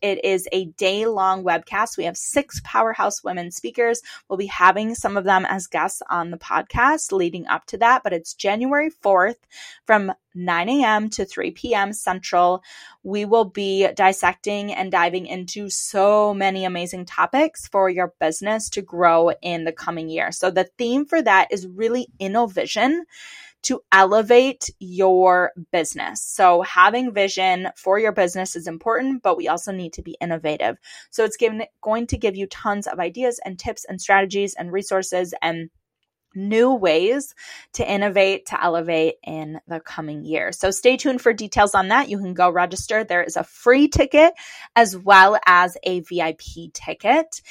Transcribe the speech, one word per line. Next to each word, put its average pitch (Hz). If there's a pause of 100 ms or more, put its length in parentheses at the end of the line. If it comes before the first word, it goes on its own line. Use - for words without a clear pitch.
It 202
is 185
a 185
day-long 190
webcast. 180
We 180
have 170
six -
powerhouse 220
women 180
speakers. 233 (260)
We'll 196
be 196
having 196
some 202
of 190
them 190
as 185
guests 165
on 175
the 170
podcast -
leading 180
up -
to 202
that, 240
but 190
it's 170
January 262
fourth 196 (480)
from 202 (220)
nine 180
A 277
M 214
to 208
three -
P 240
M 202
Central. 180 (400)
We 208
will 220
be 196
dissecting 202
and 185
diving 180
into 185
so 208
many 196 (100)
amazing 180
topics 269
for 190
your 180
business 202
to 202
grow 170 (120)
in 170
the 165
coming 165
year. 160
So 185
the 185
theme 247
for 330
that 196
is 185
really 226 (120)
InnoVision, 220 (600)
to - (120)
elevate 214 (100)
your 185 (200)
business. -
So 180
having 208
vision 185
for 196
your 220
business 185
is 170
important, 240
but 180
we 175
also 170
need 180
to -
be 165
innovative. 156 (340)
So 220
it's 214
given, 220 (180)
going 226
to -
give 208
you 196
tons 208
of -
ideas 240
and 185
tips -
and 185
strategies 196
and 175
resources 185
and 165 (640)
new 220
ways 196 (380)
to -
innovate, 196
to -
elevate 165 (100)
in 156
the 165
coming 151
year. 156
So 190
stay 254
tuned 254
for 226
details 208
on 190
that. 247
You 202
can 185
go 180
register. 180
There 175
is -
a -
free 277
ticket 302 (420)
as 220
well 196
as 180
a 180
V 175
I 165
P 165
ticket 285 (100)